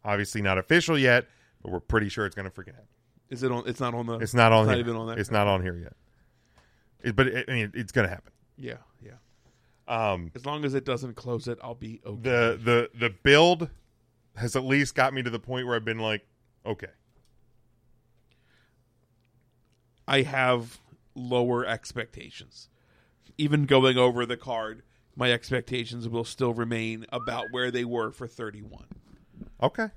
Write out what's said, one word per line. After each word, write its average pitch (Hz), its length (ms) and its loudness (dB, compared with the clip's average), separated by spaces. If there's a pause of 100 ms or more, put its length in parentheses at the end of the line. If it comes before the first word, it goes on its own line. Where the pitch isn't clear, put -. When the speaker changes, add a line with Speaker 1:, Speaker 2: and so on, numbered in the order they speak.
Speaker 1:
Obviously 104 360 -2
not 95 160 2
official 160 400 2
yet, 127 300 4 (340)
but 95 120 -10
we're 87 80 -4
pretty 104 280 0
sure 107 160 -4
it's 95 120 -6
gonna 95 140 -10
freaking 95 240 -18
happen. - 120 -20 (420)
Speaker 2:
Is 123 140 -8
it 131 100 2
on? 120 160 -4
It's 120 120 -8
not 120 140 -2
on 120 120 -6
the 117 140 -6
Speaker 1:
It's 110 120 -4
not 117 200 8
on 110 100 10
Speaker 2:
it's 107 60 4
not 123 80 4
Speaker 1:
here. 120 80 -2
Speaker 2:
even 117 120 -2
on 113 120 -6
there. 113 100 -6
Speaker 1:
It's 107 120 -4
not 104 180 4
on 95 140 2
here 90 140 -4
yet. 87 160 -14 (1080)
It, 117 140 -2
but 131 100 6
it, 123 220 -4
I 131 40 -4
mean, 107 220 -2
it's 110 180 -8
gonna 104 160 4
happen. - 240 -12 (240)
Speaker 2:
Yeah, 123 200 -12 (260)
yeah. 113 100 -20 (760)
Speaker 1:
Um, 98 480 -2
Speaker 2:
As 123 120 -12
long 147 180 -6
as 135 100 -2
it 135 120 -2
doesn't 123 300 -4
close 120 320 -8
it, 120 140 -8
I'll 120 120 -12
be 113 320 -14
okay. 107 160 -10
Speaker 1:
The, 117 400 2
the, 117 360 4
the 117 120 0
build 160 580 4 (680)
has 117 200 -4
at 131 80 0
least 139 300 2
got 135 180 2
me 131 100 -4
to 120 80 -4
the 113 100 -6
point 127 260 -6
where 120 100 -2
I've 110 80 -4
been 113 140 -4
like, 110 260 -2 (400)
"Okay." 101 240 -8 (3250)
Speaker 2:
I 139 160 2
have 127 580 0 (340)
lower 123 520 0
expectations. - 1000 -10 (680)
Even 147 280 2
going 131 320 6
over 123 280 2
the 120 100 -6
card, 113 460 -8 (340)
my 123 160 0
expectations 120 760 -4
will 117 160 -4
still 123 300 -2
remain 113 560 -4
about 127 400 -6
where 123 200 -2
they 123 140 -2
were 117 260 -4
for 123 160 -14
thirty-one. 107 600 -14 (760)
Speaker 1:
Okay. 220 340 -2